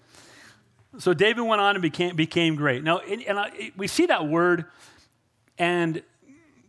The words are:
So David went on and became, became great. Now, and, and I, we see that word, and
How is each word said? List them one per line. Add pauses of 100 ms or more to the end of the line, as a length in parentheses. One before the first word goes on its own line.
(1000)
So
David
went
on
and
became,
became
great.
Now,
and,
and
I,
we
see
that
word, (920)
and (640)